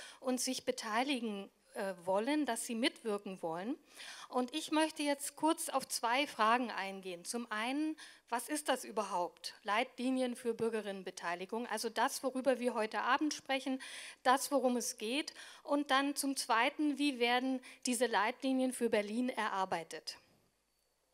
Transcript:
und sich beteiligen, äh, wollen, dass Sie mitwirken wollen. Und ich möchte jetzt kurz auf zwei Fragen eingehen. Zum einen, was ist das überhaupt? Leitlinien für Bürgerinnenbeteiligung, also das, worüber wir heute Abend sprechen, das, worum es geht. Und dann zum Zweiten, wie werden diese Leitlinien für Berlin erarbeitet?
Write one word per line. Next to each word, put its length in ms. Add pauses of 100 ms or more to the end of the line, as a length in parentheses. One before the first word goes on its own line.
(200)
und 200
sich 260
beteiligen, 840 (240)
äh, 200 (120)
wollen, 400
dass 200
Sie 100
mitwirken 680
wollen. 360 (520)
Und 260
ich 160
möchte 320
jetzt 320
kurz 340
auf 180
zwei 380
Fragen 460
eingehen. 520
Zum 280
einen, 440 (340)
was 200
ist 180
das 160
überhaupt? 680 (100)
Leitlinien 720
für 180
Bürgerinnenbeteiligung, 1120
also 220
das, 340
worüber 360
wir 140
heute 280
Abend 320
sprechen, 480 (420)
das, 280
worum 240
es 220
geht. 360 (300)
Und 280
dann 240
zum 200
Zweiten, 640
wie 220
werden 420 (240)
diese 220
Leitlinien 680
für 160
Berlin 400
erarbeitet? 880 (960)